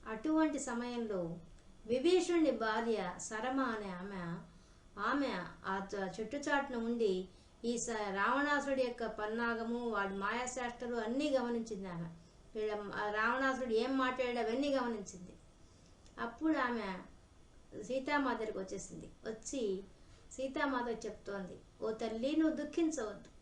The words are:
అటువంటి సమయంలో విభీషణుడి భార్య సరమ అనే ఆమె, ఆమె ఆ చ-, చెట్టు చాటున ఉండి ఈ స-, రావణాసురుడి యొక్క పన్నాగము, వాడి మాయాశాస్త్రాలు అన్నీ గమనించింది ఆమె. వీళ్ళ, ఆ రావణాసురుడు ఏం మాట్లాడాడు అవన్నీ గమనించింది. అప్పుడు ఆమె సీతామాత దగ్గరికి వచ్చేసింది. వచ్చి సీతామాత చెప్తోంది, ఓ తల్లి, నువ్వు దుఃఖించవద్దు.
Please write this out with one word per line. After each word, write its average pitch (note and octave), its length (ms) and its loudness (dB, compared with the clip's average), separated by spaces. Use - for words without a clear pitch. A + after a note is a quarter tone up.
అటువంటి D4+ 520 2
సమయంలో A#3 800 -2
విభీషణుడి D#4+ 640 4
భార్య A3 680 0
సరమ B3 420 -2
అనే A3 300 0
ఆమె, F3+ 480 -6
ఆమె C4 260 2
ఆ F#3+ 280 -2
చ-, F#3+ 160 -2
చెట్టు A3 160 -4
చాటున C#4 400 0
ఉండి A3+ 520 2
ఈ A#3 140 2
స-, A#3 120 -4
రావణాసురుడి B3+ 920 2
యొక్క A#3+ 240 0
పన్నాగము, A#3 800 -2
వాడి G3 260 0
మాయాశాస్త్రాలు A#3+ 840 -2
అన్నీ B3 340 0
గమనించింది A3+ 580 0
ఆమె. E3+ 200 -6
వీళ్ళ, G#3+ 140 0
ఆ G#3 160 -2
రావణాసురుడు A#3+ 640 2
ఏం B3+ 240 4
మాట్లాడాడు B3+ 480 2
అవన్నీ C4+ 280 2
గమనించింది. G#3 580 -2
అప్పుడు C#4+ 380 2
ఆమె A3+ 400 0
సీతామాత C4 540 0
దగ్గరికి A3 220 -2
వచ్చేసింది. F#3 520 -8
వచ్చి A3 560 -2
సీతామాత C4 680 0
చెప్తోంది, G3 540 -8
ఓ A3 100 0
తల్లి, A3+ 440 0
నువ్వు D#4+ 200 6
దుఃఖించవద్దు. D4 720 0